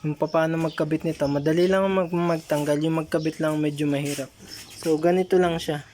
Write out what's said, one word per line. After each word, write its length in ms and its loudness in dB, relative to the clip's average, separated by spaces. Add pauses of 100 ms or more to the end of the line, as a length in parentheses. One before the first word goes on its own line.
yung 160 -4
paano 400 0
magkabit 480 -2
nito. 240 -2
Madali 400 2
lang 160 2
mag-, 240 0
magtanggal, 720 0
yung 240 0
magkabit 320 -2
lang 240 0
medyo 240 -2
mahirap. 400 -2 (560)
So, 160 2
ganito 400 2
lang 240 2
siya. 320 -6